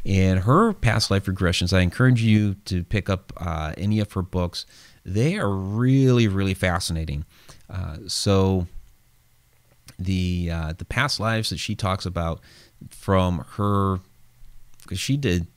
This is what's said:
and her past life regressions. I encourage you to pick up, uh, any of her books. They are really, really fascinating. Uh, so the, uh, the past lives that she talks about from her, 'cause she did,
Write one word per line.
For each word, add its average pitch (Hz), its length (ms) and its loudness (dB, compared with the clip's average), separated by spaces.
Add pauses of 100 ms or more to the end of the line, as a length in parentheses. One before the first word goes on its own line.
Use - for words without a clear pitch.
and 92 360 4
her 175 300 4
past 110 380 0
life 98 160 0
regressions. 92 500 0
I 92 60 6
encourage 120 400 4
you 107 440 4
to 87 180 -2
pick 101 260 -4
up, 92 280 -4
uh, 80 380 -6
any 104 240 0
of 104 120 -2
her 98 100 -4
books. 90 460 -4 (360)
They 131 340 0
are 104 120 -2
really, 120 800 4
really 98 260 0
fascinating. 82 680 -2 (460)
Uh, 85 380 -8
so 95 600 2 (1300)
the, 90 540 -2
uh, 82 260 -4
the - 60 -14
past - 340 -2
lives 110 320 -2
that - 100 -6
she 107 160 -6
talks 92 300 -4
about 85 360 -4 (480)
from 92 560 0 (100)
her, 98 460 0 (840)
'cause 95 140 -8
she 135 160 -2
did, 90 420 0